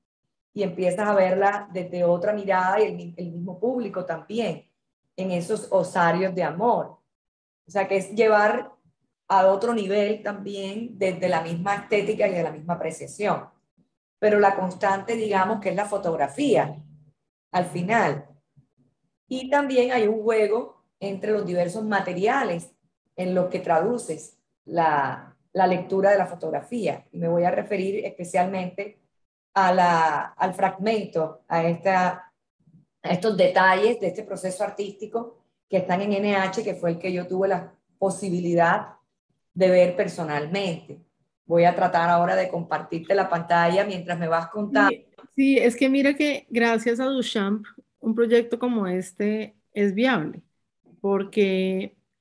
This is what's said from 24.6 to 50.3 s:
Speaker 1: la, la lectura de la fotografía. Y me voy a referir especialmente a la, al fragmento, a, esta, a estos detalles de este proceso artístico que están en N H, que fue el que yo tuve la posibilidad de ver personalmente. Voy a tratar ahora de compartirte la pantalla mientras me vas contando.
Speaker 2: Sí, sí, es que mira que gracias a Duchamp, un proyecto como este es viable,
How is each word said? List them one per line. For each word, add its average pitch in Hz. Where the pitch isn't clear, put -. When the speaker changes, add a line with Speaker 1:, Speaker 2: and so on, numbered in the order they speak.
Speaker 1:
la, 147
la 185
lectura 190
de 202
la 180
fotografía. 160
Y 175
me 170
voy 170
a 180
referir 208
especialmente 185
a 190
la, 165
al 180
fragmento, 185
a, 165
esta, 180
a 160
estos 185
detalles 190
de 190
este 208
proceso 185
artístico 208
que 190
están 180
en 202
N 202
H, 190
que 196
fue 170
el 170
que 185
yo 180
tuve 190
la 175
posibilidad 175
de 185
ver 180
personalmente. 165
Voy 170
a 175
tratar 175
ahora 175
de 185
compartirte 170
la 185
pantalla 170
mientras 175
me 165
vas 165
contando. 208
Speaker 2:
Sí, -
sí, 269
es 233
que 269
mira 277
que 285
gracias 233
a 262
Duchamp, 220
un 226
proyecto 233
como 233
este 208
es 202
viable, 196